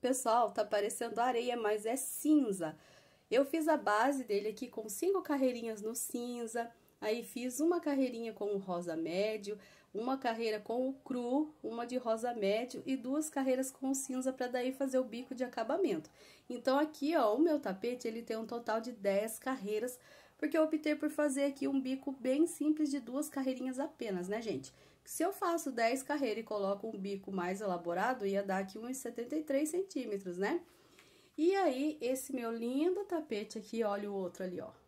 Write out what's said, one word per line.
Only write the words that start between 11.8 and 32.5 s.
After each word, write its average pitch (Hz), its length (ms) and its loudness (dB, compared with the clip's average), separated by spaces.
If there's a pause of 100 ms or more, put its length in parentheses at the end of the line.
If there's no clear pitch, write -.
de 247 100 -4
rosa 233 380 0
médio 220 500 0
e 262 120 0
duas 269 340 0
carreiras 262 400 2
com 269 200 -4
o 269 40 2
cinza 262 380 -2
pra 254 160 -4
daí 247 240 0
fazer 262 260 0
o 254 60 4
bico 240 280 -8
de 247 120 -2
acabamento. 247 680 0 (400)
Então 247 260 2
aqui, 302 380 2
ó, 226 220 4
o - 20 0
meu 302 220 6
tapete, 233 480 -4
ele 226 120 -6
tem 226 160 -4
um 226 100 -6
total 233 340 -2
de 247 100 -6
dez 202 480 0
carreiras, 226 640 -4 (360)
porque 302 220 0
eu 311 60 8
optei 302 320 0
por 302 140 0
fazer 285 340 2
aqui 277 240 0
um 269 120 2
bico 262 300 -4
bem 269 340 2
simples 302 460 0
de 285 80 -2
duas 262 300 -4
carreirinhas 254 500 -2
apenas, 208 480 -4
né, 214 160 -4
gente? 156 300 -6 (320)
Se - 180 -4
eu 370 100 2
faço 339 380 0
dez 233 320 2
carreiras 254 380 0
e - 20 -6
coloco 202 460 -2
um 214 100 -8
bico 196 320 -6
mais 185 300 -2
elaborado, 190 680 0
ia 196 160 2
dar 190 160 0
aqui 196 200 -6
uns 247 180 -6
setenta 240 400 -6
e 311 80 -2
três 294 240 2
centímetros, 214 680 -4
né? 247 220 2 (800)
E 339 160 6
aí, 302 460 2
esse 262 340 -2
meu 233 160 -2